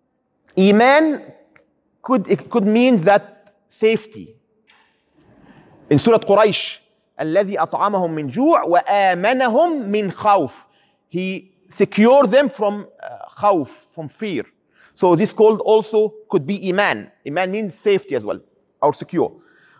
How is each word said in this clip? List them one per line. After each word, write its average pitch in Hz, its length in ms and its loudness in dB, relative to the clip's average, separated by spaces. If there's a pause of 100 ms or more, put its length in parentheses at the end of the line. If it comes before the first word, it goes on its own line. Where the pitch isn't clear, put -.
(580)
iman 254 720 2 (720)
could, 240 260 -2
it - 220 -2
could 214 160 -2
mean 233 400 2
that - 480 -2 (160)
safety. - 640 -4 (1600)
In 147 80 4
Surah 226 180 2
Quraysh, 202 640 0 (400)
"الذي 190 400 -4
أطعمهم 180 560 -2
من 151 180 -8
جوع 277 320 0
وآمنهم 208 1300 0
من 208 200 -4
خوف." 196 400 0 (560)
He 185 460 -10 (160)
secured 233 600 2
them 269 180 2
from, 202 380 -6 (160)
uh, 110 340 -12
خوف, 185 320 0 (240)
from 156 160 -14
fear. 180 340 -8 (520)
So 180 200 2
this 196 180 0
called 220 280 2
also 214 520 0 (180)
could 147 160 -2
be 190 220 -6
iman. 175 420 -2 (160)
Iman 185 240 -4
means 208 240 -8
safety 190 400 -2
as 107 100 -6
well, 101 140 -6 (420)
or 143 120 2
secure. - 380 -4 (480)